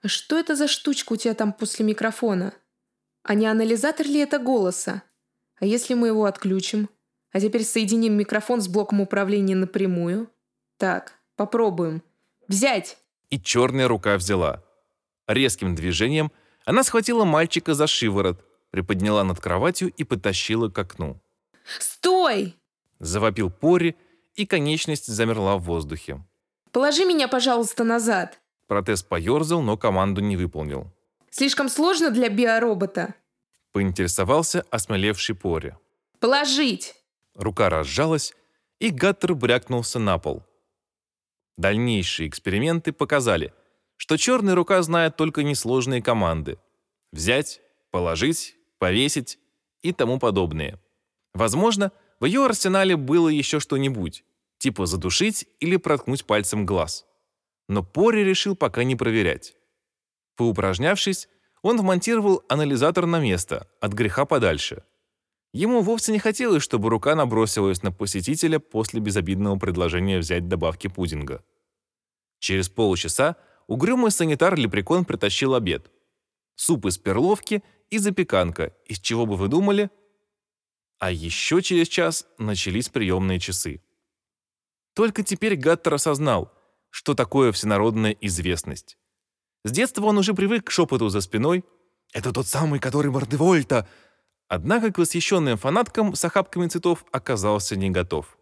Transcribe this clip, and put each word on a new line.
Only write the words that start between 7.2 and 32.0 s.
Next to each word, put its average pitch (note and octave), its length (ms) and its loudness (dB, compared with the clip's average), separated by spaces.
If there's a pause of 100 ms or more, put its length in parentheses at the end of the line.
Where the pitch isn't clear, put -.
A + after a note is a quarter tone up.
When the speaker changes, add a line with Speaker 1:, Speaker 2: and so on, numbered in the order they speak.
Speaker 1:
А F#3+ 80 0
теперь A3 240 0
соединим A3 500 2
микрофон G#3+ 480 0
с F#3+ 60 -4
блоком G3+ 340 0
управления G3 540 0
напрямую. F#3 760 -2 (480)
Так, F#3 360 -4 (220)
попробуем. F3+ 680 -2 (440)
Взять!» G3+ 500 -2 (320)
Speaker 2:
И C3+ 100 -4
чёрная B2+ 480 2
рука G#2 300 2
взяла. F2+ 460 0 (640)
Резким A2 480 0
движением A2+ 560 0 (340)
она C4 180 4
схватила A#3 420 2
мальчика E3 480 2
за D3+ 140 2
шиворот, G2 580 0 (260)
приподняла G2+ 520 0
над F#2 160 -2
кроватью B2 520 -2
и - 120 -8
потащила A2 680 -2
к - 80 -8
окну. E2 440 -8 (580)
Speaker 1:
«Стой!» C#4 760 0 (440)
Speaker 2:
завопил G2+ 500 0
Пори, E3 460 2 (420)
и G3+ 80 -2
конечность D#3 640 -2
замерла G#2+ 500 0
в F2 60 -6
воздухе. D#2 600 -6 (480)
Speaker 1:
«Положи D4 340 2
меня, D#4 220 2
пожалуйста, A#3+ 560 0
назад!» A3+ 560 -2 (280)
Speaker 2:
Протез G2+ 360 -2
поёрзал, D3+ 580 0
но A2 160 0
команду G2 440 0
не G2+ 160 0
выполнил. D2+ 560 -6 (380)
Speaker 1:
«Слишком C#4 380 -2
сложно D#4+ 420 2